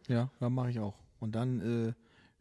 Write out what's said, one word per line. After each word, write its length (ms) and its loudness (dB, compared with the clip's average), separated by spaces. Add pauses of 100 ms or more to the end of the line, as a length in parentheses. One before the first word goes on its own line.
Ja, 220 2 (100)
ja, 100 0
mach 180 0
ich 120 -2
auch. 160 -4 (240)
Und 160 -4
dann, 260 0
äh, 320 0 (480)